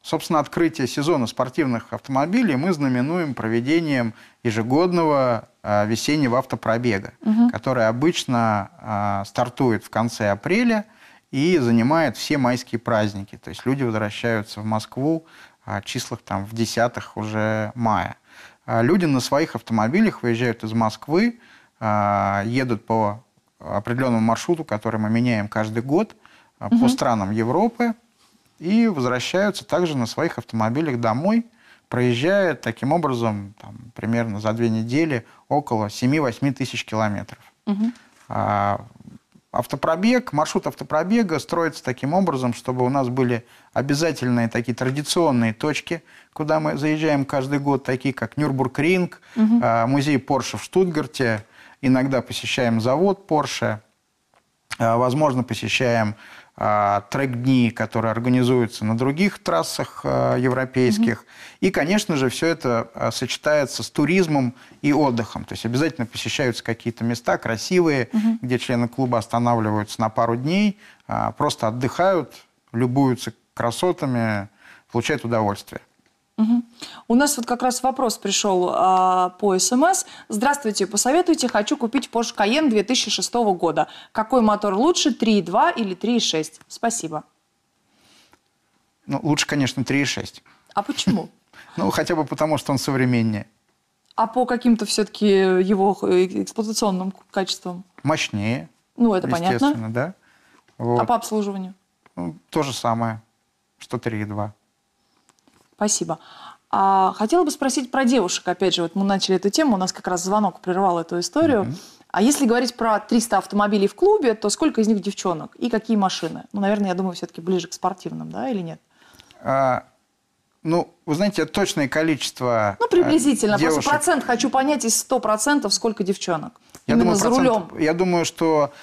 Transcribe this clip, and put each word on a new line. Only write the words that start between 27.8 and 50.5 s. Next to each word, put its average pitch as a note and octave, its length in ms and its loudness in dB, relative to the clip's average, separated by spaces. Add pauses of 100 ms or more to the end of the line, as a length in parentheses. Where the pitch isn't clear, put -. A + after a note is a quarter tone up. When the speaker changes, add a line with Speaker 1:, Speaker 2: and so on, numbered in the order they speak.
Speaker 1:
и G#3+ 280 4
возвращаются D#3+ 760 0
также D#3 320 0
на A#2+ 80 0
своих D3 320 -4
автомобилях A#2+ 600 -2
домой, D3+ 460 0 (440)
проезжая C#3 680 2
таким B2+ 380 -4
образом A#2 640 -2
там, G#2 160 -20 (200)
примерно A2+ 440 -2
за G#2+ 140 -2
две A#2 160 0
недели A#2 560 0 (240)
около B2 400 0
семи-восьми C#3 640 0
тысяч B2 340 -6
километров. G#2 540 -4 (260)
Speaker 2:
Мгм. G#3+ 280 -2 (360)
Speaker 1:
А, G#2 560 0 (680)
автопробег, E3+ 800 0
маршрут D#3 360 -2
автопробега E3 720 0
строится E3 440 -2
таким B2+ 300 -4
образом, C#3+ 400 0
чтобы B2+ 320 -2
у B2 40 2
нас C3+ 200 0
были B2 360 0 (280)
обязательные C#3 760 0
такие A#2+ 280 -2
традиционные C3 800 0
точки, D3+ 500 -4 (300)
куда D#3 260 0
мы D#3 180 -2
заезжаем D3+ 480 0
каждый C#3 340 -2
год, C#3 240 0
такие C3 300 -2
как - 240 -6
Нюрбургринг, D3 840 0 (140)
Speaker 2:
Мгм. A3+ 280 4
Speaker 1:
а, A#2 240 2
музей C#3 320 2
Порше B2 380 -2